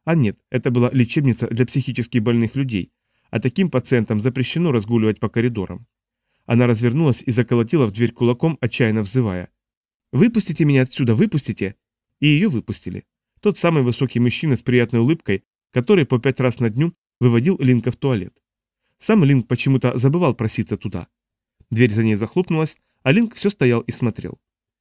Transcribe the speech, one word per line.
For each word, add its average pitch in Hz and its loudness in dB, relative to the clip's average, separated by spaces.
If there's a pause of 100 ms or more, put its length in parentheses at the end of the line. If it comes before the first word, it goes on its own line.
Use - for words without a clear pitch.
А 165 -2
нет, 117 0 (120)
это 127 -2
была 120 2
лечебница 123 0
для 113 -2
психически 123 -4
больных 117 0
людей, 123 -4 (380)
а 113 -4
таким 170 -2
пациентам 113 0
запрещено 131 -2
разгуливать 110 0
по 110 -4
коридорам. 113 -4 (580)
Она 120 2
развернулась 120 0
и - -2
заколотила 117 0
в 101 -4
дверь 113 -2
кулаком, 123 0
отчаянно 110 0
взывая: 98 -4 (640)
«Выпустите 196 2
меня 139 4
отсюда, 123 0
выпустите!» 123 -2 (460)
И 143 2
её 151 2
выпустили. 98 -8 (360)
Тот 208 0
самый 165 2
высокий 120 -2
мужчина 123 0
с - -10
приятной 120 0
улыбкой, 117 -2 (340)
который 147 2
по 127 0
пять 131 -2
раз 127 0
на 117 0
дню 147 -2 (260)
выводил 127 2
Линка 127 2
в - -10
туалет. 110 -4 (600)
Сам 214 2
Линк 135 4
почему-то 123 0
забывал 139 2
проситься 110 -4
туда. 92 -10 (600)
Дверь 117 4
за 107 0
ней 110 2
захлопнулась, 156 -4 (240)
а 135 2
Линк 226 0
всё - -2
стоял 120 0
и - -10
смотрел. - -6 (420)